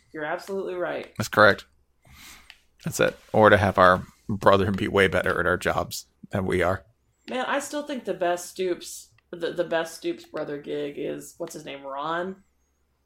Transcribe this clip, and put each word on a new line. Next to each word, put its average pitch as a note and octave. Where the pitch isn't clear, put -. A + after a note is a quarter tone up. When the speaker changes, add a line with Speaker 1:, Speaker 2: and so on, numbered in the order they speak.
Speaker 1:
You're D#3
absolutely F#3
right. D#3+
Speaker 2:
That's G#2+
correct. F#3+
That's D3+
it. -
Or G#2+
to G2+
have F#2+
our F#2
brother G2
be G2+
way G2
better F2+
at F2
our F2+
jobs -
than G2
we F2+
are. F#2
Speaker 1:
Man, B3
I C#4
still D4
think C#4
the G3
best F3
Stoops, -
the, E3+
the E3
best E3
Stoops E3+
brother D3
gig D3
is, D3
what's E3
his D3+
name, C#3
Ron? E3